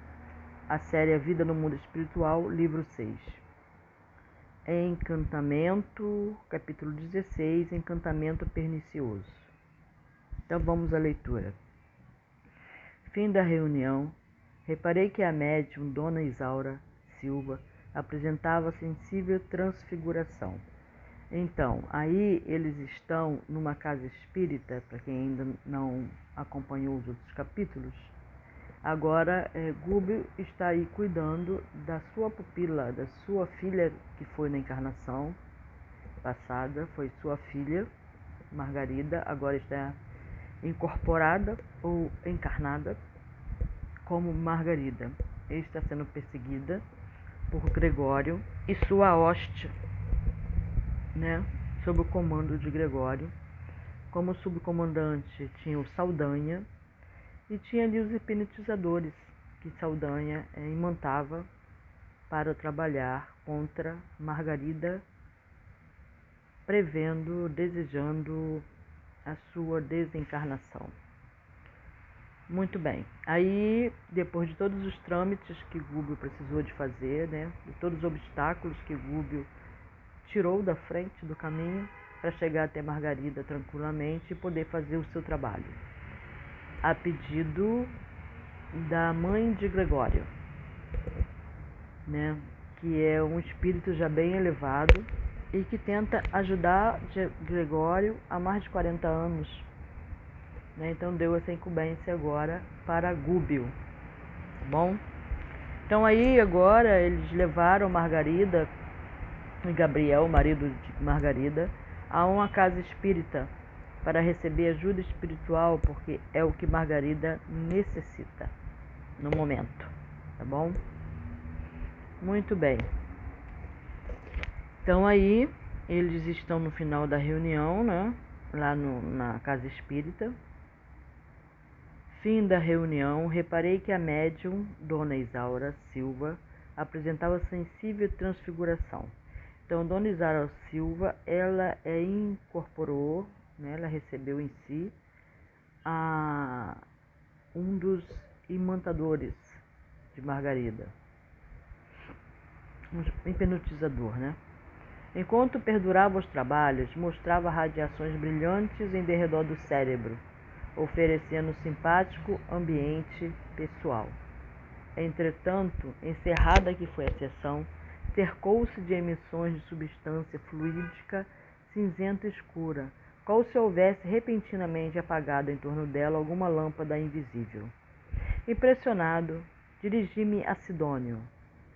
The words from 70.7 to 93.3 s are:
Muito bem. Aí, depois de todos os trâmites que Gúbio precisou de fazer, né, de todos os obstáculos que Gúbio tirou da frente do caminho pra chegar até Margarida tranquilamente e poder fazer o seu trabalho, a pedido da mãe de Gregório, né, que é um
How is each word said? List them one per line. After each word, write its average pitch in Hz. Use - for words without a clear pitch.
Muito 185
bem. 147
Aí, 208
depois 170
de 160
todos 196
os 190
trâmites 180
que 170
Gúbio 147
precisou 139
de 143
fazer, 139
né, 156
de -
todos 170
os 156
obstáculos 160
que 156
Gúbio 139
tirou 190
da 185
frente 175
do 156
caminho 170
pra 170
chegar 160
até 151
Margarida 147
tranquilamente 151
e 175
poder 160
fazer 160
o 160
seu 165
trabalho, 135
a 160
pedido 165
da 165
mãe 202
de 202
Gregório, 170
né, 151
que 160
é 156
um 156